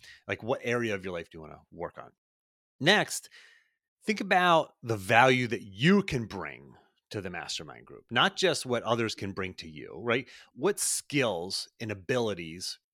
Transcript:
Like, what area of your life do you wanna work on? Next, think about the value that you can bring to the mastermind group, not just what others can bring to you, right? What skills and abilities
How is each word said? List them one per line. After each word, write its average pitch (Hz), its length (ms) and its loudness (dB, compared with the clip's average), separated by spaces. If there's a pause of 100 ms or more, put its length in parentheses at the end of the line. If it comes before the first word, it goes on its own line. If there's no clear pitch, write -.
(280)
Like, 101 160 -6
what 117 180 0
area 120 320 0
of 92 100 -6
your 92 100 -6
life 85 140 -8
do 82 100 -18
you 80 40 -14
wanna 76 200 -18 (100)
work 85 260 -10
on? - 140 -18 (640)
Next, 180 520 2 (760)
think 208 160 -2
about 180 640 4
the 113 140 -2
value 120 520 6
that 104 140 -4
you 120 400 4
can 123 240 -4
bring 71 480 -10 (360)
to 107 100 -6
the 92 100 -8
mastermind 76 560 -10
group, - 240 -20
not 147 260 2
just 170 300 0
what 120 160 -2
others 113 320 0
can 98 180 -6
bring 92 220 -6
to - 140 -16
you, 65 340 -14
right? 120 260 -2 (260)
What 180 240 -2
skills 95 920 -2 (120)
and 110 100 -6
abilities 95 880 -4 (160)